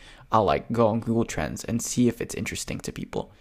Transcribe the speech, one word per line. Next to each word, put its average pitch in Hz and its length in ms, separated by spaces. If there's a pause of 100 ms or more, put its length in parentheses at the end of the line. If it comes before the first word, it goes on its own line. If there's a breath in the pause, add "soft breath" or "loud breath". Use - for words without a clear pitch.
(320 loud breath)
I'll, 110 120
like, 80 280
go 113 160
on 110 120
Google 113 260
Trends - 380
and - 180
see - 260
if 117 140
it's - 140
interesting - 460
to - 100
people, - 500